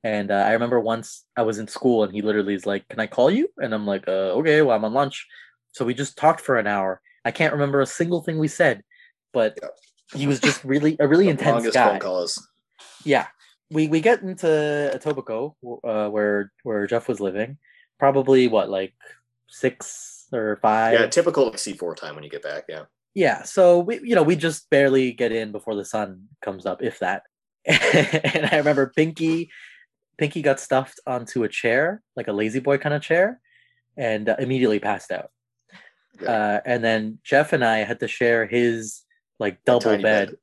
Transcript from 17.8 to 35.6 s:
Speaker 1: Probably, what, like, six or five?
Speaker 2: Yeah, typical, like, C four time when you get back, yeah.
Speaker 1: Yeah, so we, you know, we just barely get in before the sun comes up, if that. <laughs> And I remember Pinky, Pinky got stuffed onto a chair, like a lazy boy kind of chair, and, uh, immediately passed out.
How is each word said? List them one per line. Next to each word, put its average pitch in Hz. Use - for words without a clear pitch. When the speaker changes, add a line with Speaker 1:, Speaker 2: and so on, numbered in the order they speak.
Speaker 1:
Probably, 135
what, 110
like, 95
six -
or 107
five? 113
Speaker 2:
Yeah, 113
typical, 165
like, -
C 104
four 85
time 76
when 76
you 76
get 85
back, 76
yeah. 78
Speaker 1:
Yeah, 151
so 175
we, 208
you 240
know, 175
we 165
just 156
barely 135
get 120
in 110
before 104
the 101
sun 98
comes 95
up, 92
if 117
that. 95
<laughs> -
And 156
I 165
remember 139
Pinky, 160
Pinky 151
got 139
stuffed -
onto 123
a 104
chair, 147
like 117
a 107
lazy 107
boy 139
kind 147
of 147
chair, 190
and, 110
uh, 110
immediately 127
passed 101
out. -